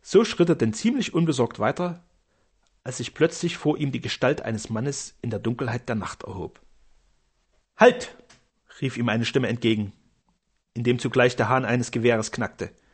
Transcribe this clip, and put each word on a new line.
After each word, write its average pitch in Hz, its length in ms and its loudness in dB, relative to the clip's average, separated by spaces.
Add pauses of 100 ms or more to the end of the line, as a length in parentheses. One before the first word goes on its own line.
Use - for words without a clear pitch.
So 208 220 6
schritt 185 240 2
er 170 60 4
denn 113 200 0
ziemlich 233 400 0
unbesorgt 151 440 0
weiter, 170 460 -2 (760)
als 127 160 -10
sich - 160 -8
plötzlich 165 420 0
vor 151 220 0
ihm 139 140 -4
die 127 80 -4
Gestalt - 420 0
eines 110 280 -6
Mannes 123 520 -6
in 120 80 -6
der 107 80 -4
Dunkelheit 120 500 -4
der 120 80 -2
Nacht - 280 -8
erhob. 87 360 -10 (1160)
Halt!, - 380 4 (680)
rief 131 160 -4
ihm 120 120 -2
eine 113 160 0
Stimme 113 240 0
entgegen, 110 440 0 (840)
indem 120 240 0
zugleich 123 380 2
der 110 120 0
Hahn 127 160 2
eines 120 260 0
Gewehres 113 420 0
knackte. - 380 -6 (240)